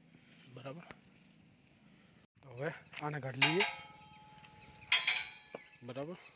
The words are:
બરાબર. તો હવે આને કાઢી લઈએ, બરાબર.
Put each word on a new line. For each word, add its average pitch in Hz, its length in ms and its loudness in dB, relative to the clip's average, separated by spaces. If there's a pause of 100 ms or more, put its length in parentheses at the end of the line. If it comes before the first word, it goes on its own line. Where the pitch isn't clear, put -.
(560)
બરાબર. 135 300 -10 (1600)
તો 135 140 -18
હવે 139 140 -2 (340)
આને 147 220 -2
કાઢી 135 280 6
લઈએ, 185 120 6 (2250)
બરાબર. 139 300 -6 (180)